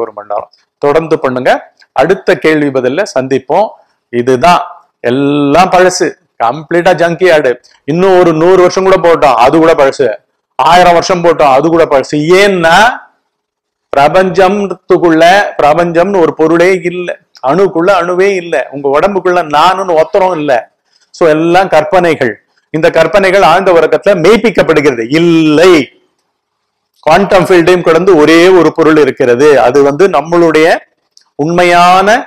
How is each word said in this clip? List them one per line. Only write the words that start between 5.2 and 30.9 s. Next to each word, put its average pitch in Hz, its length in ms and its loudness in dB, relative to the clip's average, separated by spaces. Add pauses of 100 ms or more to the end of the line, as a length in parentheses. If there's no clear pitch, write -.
பழசு, 180 340 0 (340)
கம்ப்ளீட்டா 165 560 -2
ஜங்கி 170 260 -2 (120)
ஆடு. 135 120 -2 (420)
இன்னும் 185 280 0
ஒரு 175 100 2 (120)
நூறு 180 240 4
வருஷம் 190 240 -2
கூட 185 80 4 (100)
போட்டோம், 147 280 2 (100)
அது 147 180 0
கூட 165 160 2
பழசு. 135 280 0 (600)
ஆயிரம் 175 260 4
வருஷம் 170 280 -2
போட்டோம், 151 320 2
அது 143 160 0
கூட 165 180 2
பழசு. 139 260 -2 (260)
ஏன்னா 175 340 0 (1160)
பிரபஞ்சம்த்துக்குள்ள 180 1300 0 (340)
பிரபஞ்சம்னு 170 680 0
ஒரு 147 140 0
பொருளே 170 300 0 (220)
இல்ல, 175 180 -10 (420)
அணுக்குள்ள 170 400 0 (100)
அணுவே 180 280 -2 (140)
இல்ல, 170 120 -8 (200)
உங்க 143 120 -8 (100)
உடம்புக்குள்ள 180 440 -2 (160)
நானுன்னு 180 460 0
ஒத்தரம் 185 360 -2
இல்ல. 147 140 -2 (640)
So 175 80 -2 (100)
எல்லாம் 170 400 0
கற்பனைகள். 151 580 0 (440)
இந்த 160 100 0 (100)
கற்பனைகள் 190 540 0
ஆழ்ந்த 185 260 0
உறக்கத்துல - 380 0 (100)
மெய்ப்பிக்கப்படுகிறது 160 800 0 (160)
இல்லை. 165 520 2 (1300)
quantum 180 440 0
ஃபீல்டையும் 175 400 0
கடந்து 170 240 2 (100)
ஒரே 165 180 4 (180)
ஒரு 160 200 2
பொருள் 156 260 2
இருக்கிறது, 127 440 0 (180)
அது 127 120 0 (100)
வந்து 143 160 0 (120)
நம்மளுடைய 160 520 0 (760)